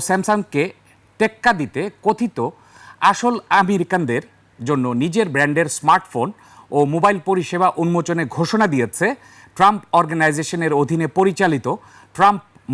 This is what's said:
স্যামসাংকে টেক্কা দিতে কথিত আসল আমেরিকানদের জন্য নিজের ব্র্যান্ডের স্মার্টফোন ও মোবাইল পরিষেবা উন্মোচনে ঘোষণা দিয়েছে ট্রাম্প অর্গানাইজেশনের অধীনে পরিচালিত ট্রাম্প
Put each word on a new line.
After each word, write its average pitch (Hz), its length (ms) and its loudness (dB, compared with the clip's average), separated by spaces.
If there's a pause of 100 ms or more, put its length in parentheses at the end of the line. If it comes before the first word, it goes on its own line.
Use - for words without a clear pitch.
স্যামসাংকে 190 540 0 (580)
টেক্কা 220 400 0
দিতে 131 220 -6 (240)
কথিত 214 320 -2 (720)
আসল 240 240 0 (260)
আমেরিকানদের 175 600 0 (360)
জন্য 127 260 -2 (180)
নিজের 180 320 0
ব্র্যান্ডের 147 340 0 (100)
স্মার্টফোন 156 500 0 (480)
ও - 20 0 (160)
মোবাইল 196 240 2 (100)
পরিষেবা 180 400 0 (140)
উন্মোচনে 170 420 -2 (120)
ঘোষণা 208 380 0
দিয়েছে 123 320 -2 (500)
ট্রাম্প 196 240 4 (180)
অর্গানাইজেশনের 160 800 0
অধীনে 160 260 0 (120)
পরিচালিত 180 480 0 (500)
ট্রাম্প 196 260 4 (320)